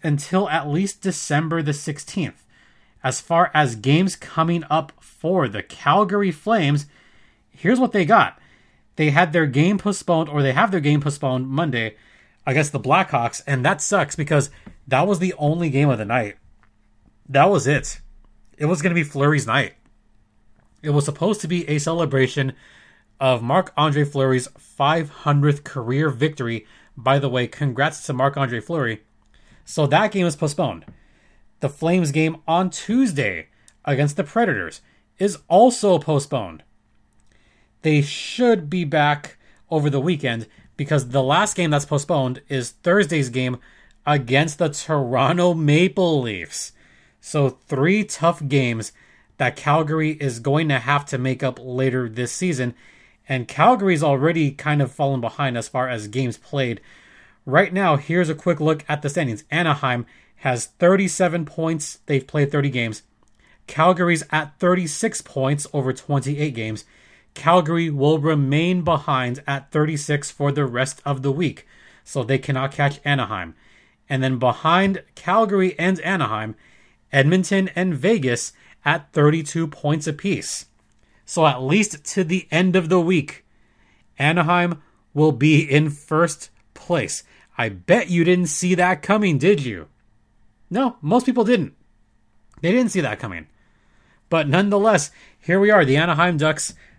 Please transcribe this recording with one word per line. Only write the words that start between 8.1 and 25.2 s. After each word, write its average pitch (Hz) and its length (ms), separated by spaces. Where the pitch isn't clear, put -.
They 156 140
had 160 220
their 160 140
game 156 320
postponed, 170 500
or 147 140
they 135 100
have 190 180
their 185 100
game 147 200
postponed 131 480
Monday 135 480
against 147 280
the 135 80
Blackhawks, 131 640
and 131 180
that 165 160
sucks 180 360
because 147 340
that 135 200
was 196 120
the 180 200
only 156 320
game 139 180
of 123 80
the 107 80
night. 107 320
That 139 220
was 190 180
it. - 360
It 147 80
was 160 160
gonna 175 120
be 170 80
Fleury's 143 440
night. 113 300
It 151 80
was 143 160
supposed 190 340
to 160 80
be 165 220
a 151 80
celebration 143 720
of 127 240
Marc-Andre 147 640
Fleury's 135 440
five 151 500
hundredth 147 560